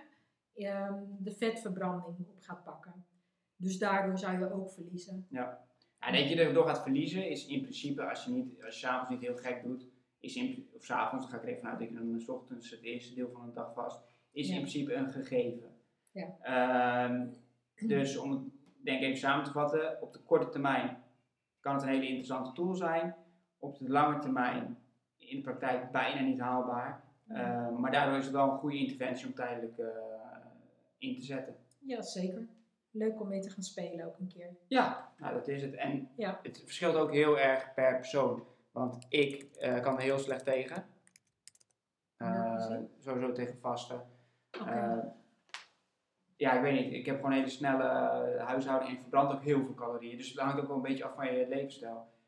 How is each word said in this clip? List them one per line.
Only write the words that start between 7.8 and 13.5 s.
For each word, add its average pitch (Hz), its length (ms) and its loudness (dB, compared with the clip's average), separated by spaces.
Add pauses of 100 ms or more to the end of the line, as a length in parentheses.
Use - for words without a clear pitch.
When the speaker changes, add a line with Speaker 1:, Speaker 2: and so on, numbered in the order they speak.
Speaker 2:
als - 160 -6
je 123 60 -2
niet, 123 320 -2
als 113 160 -12
je 131 80 -4
's - 20 2
avonds 127 200 0
niet 120 120 -4
heel 123 160 -2
gek 123 260 -4
doet, 123 240 -6 (320)
is - 160 -10
in, 127 380 -4
of - 120 -18
's - 60 -6
avonds, 120 320 0
dan - 100 -12
ga 117 40 -4
ik 113 60 -8
er 127 60 -6
even - 120 -6
vanuit 123 180 -6
dat 113 100 -6
je 113 60 -10
dan 117 240 -4
's - 100 -10
ochtends 123 400 -10
het 113 120 -16
eerste 120 340 -10
deel 123 160 -4
van 123 140 -14
de 117 80 -12